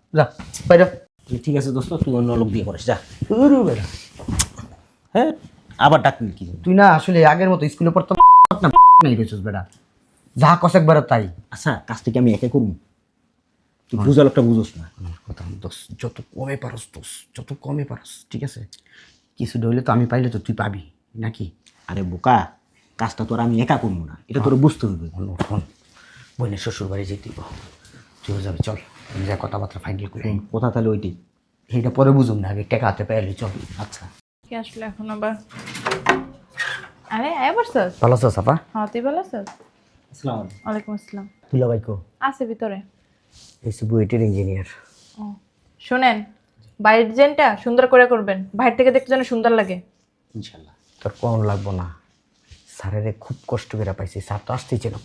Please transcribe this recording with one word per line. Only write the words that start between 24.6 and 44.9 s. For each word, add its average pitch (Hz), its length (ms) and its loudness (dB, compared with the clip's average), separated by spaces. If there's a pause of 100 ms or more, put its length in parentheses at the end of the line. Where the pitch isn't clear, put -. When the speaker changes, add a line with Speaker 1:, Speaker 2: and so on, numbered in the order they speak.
Speaker 2:
বুঝতে - 260 2
হবে। 85 240 -8
Speaker 1:
শোন, 92 100 -10 (220)
শোন, 104 140 -4 (760)
বোনের 101 280 -6
শ্বশুর 104 260 -8
বাড়ি 98 200 -8
যেতে 101 180 -12
হইব। - 100 -16 (840)
তুইও 101 240 -8
যাবি, 90 200 -4
চল, 104 120 -6 (340)
আমি 98 180 -8
যা 98 140 -2
কথাবার্তা 101 400 -10
ফাইনাল 101 280 -10
করি। 110 120 -14
Speaker 2:
শোন, 104 140 -4 (140)
কথা 113 220 -2
তাহলে 110 180 0
ওইটাই। 101 220 -6 (560)
Speaker 1:
এইটা 120 260 -2
পরে 135 200 4
বুঝুম 117 260 2
না, 95 100 -6
আগে 104 100 -6 (100)
টাকা 117 180 0
হাতে 101 180 -6
পাইলে 101 320 -4
চল। 101 120 -6 (320)
Speaker 2:
আচ্ছা। - 200 -18 (440)
Speaker 3:
কে 240 140 -14
আসলে 220 280 -16
এখন 214 240 -14
আবার? 214 200 -6 (1800)
আরে, 247 160 -4 (120)
আয় 285 140 0
পড়ছস? 247 360 0 (100)
Speaker 1:
ভালো 120 160 6
আছো, 120 180 2
সাফা? 113 180 2 (180)
Speaker 3:
হ্যাঁ, 214 200 -6
তুই 240 140 -6
ভালো 294 180 -4
আছিস? 208 220 -12 (680)
Speaker 2:
আসসালামু 120 280 -8
আলাইকুম। 95 240 -16
Speaker 3:
ওয়ালাইকুম 214 340 -8
আসসালাম। 196 280 -18 (240)
Speaker 1:
দুলাভাই 120 360 0
কো? 107 80 -8 (340)
Speaker 3:
আছে 269 220 -8
ভিতরে। 220 280 -8 (880)
Speaker 1:
এই 110 100 -4
সে - 140 -14
বুয়েটের 110 380 0
ইঞ্জিনিয়ার। 95 400 -4 (520)